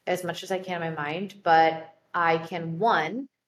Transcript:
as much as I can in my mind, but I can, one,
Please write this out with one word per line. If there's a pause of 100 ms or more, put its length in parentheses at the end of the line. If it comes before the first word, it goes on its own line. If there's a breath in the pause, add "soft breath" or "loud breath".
as
much
as
I
can
in
my
mind,
but (200)
I
can,
one, (200)